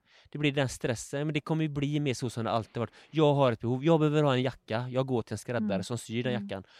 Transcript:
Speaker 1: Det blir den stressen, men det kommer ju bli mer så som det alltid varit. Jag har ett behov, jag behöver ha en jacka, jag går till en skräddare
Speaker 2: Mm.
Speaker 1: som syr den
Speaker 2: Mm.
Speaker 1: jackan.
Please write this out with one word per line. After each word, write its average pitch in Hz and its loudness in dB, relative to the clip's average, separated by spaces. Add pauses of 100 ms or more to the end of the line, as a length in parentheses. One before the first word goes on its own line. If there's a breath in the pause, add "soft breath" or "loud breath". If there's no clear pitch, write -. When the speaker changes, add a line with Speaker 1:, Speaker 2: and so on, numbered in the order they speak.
(300 soft breath)
Speaker 1:
Det - -14
blir 147 2
den 135 0
stressen, 139 -4
men 156 -2
det 151 0
kommer 160 -2
ju 156 -2
bli 147 -2
mer 143 0
så 120 -4
som 117 -4
det 107 0
alltid 110 -2
varit. 113 -4 (160 loud breath)
Jag 147 4
har 139 4
ett 113 -4
behov, 127 -2
jag 160 6
behöver 151 4
ha 143 4
en 127 2
jacka, 123 -4
jag 131 0
går 123 0
till - -8
en 107 -6
skräddare 113 -2
Speaker 2:
Mm. 95 0
Speaker 1:
som 120 -4
syr 113 -4
den 123 0
Speaker 2:
Mm. 101 -4
Speaker 1:
jackan. 98 -8 (160 loud breath)